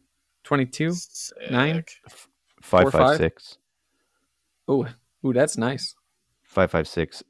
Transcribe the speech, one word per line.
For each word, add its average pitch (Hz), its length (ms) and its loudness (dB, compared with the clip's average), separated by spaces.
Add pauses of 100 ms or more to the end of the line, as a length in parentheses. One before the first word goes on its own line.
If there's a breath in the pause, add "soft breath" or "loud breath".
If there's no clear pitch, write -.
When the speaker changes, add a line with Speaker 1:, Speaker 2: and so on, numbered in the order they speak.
(440)
Speaker 1:
Twenty-two? 147 500 -2 (560)
Nine? 135 260 0
Speaker 2:
Sick. 165 160 -8 (140)
Speaker 3:
F-, - 220 -20 (340)
Speaker 1:
Four 92 300 4
Speaker 3:
five - 0 -
five 143 260 4
six. - 400 -4 (1120)
Speaker 1:
five? 139 80 0
Ooh, 120 120 -2 (380)
ooh, 127 80 0
that's 139 240 0
nice. 123 380 -6 (480)
Speaker 3:
Five 92 280 0
five 80 160 0
six - 420 -6